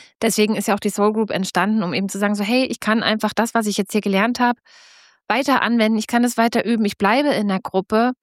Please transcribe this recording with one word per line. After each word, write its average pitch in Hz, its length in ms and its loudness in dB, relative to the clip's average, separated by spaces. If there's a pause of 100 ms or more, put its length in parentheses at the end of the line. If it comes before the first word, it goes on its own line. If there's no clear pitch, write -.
(220)
deswegen 214 340 0
ist - 120 -6
ja 220 80 2
auch 208 40 -4
die 208 100 -2
Soul 208 240 0
Group 220 180 -2
entstanden, 190 520 0
um 156 100 -4
eben 190 160 -2
zu 196 100 -8
sagen, 208 160 0
so, 202 80 -2
„Hey, 247 220 0
ich - 140 -6
kann 220 240 0
einfach 214 300 -2
das, 226 200 -2
was 220 140 0
ich 202 100 -2
jetzt 202 140 -2
hier 208 100 0
gelernt 208 380 0
habe, 247 200 0 (680)
weiter 262 360 0
anwenden. 220 340 2
Ich 214 100 -4
kann 240 160 2
es 240 140 -2
weiter 233 280 2
üben. 220 200 0
Ich 202 120 -4
bleibe 254 320 2
in 214 180 0
der 190 140 0
Gruppe.“ 220 600 0